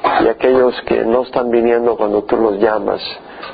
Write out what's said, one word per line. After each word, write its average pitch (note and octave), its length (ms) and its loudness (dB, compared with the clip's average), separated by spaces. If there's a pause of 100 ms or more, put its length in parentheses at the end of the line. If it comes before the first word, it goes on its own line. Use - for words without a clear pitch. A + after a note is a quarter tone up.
(220)
Y - 60 2
aquellos B2+ 540 2
que A2+ 240 -2
no A#2+ 180 2
están B2 260 -4
viniendo A#2 460 2
cuando G#2 280 0
tú - 140 0
los G#2+ 220 2
llamas, G2+ 420 0 (520)